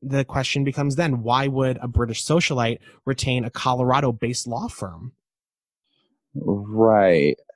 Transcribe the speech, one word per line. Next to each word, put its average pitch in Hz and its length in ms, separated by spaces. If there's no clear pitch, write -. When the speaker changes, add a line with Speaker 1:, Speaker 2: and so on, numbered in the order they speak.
Speaker 1:
the 135 240
question 139 400
becomes 139 320
then, 139 260
why 131 240
would 131 340
a 123 60
British 117 380
socialite 127 540
retain 127 400
a - 40
Colorado-based 127 1000
law 120 200
firm? 92 460
Speaker 2:
Right. 101 1000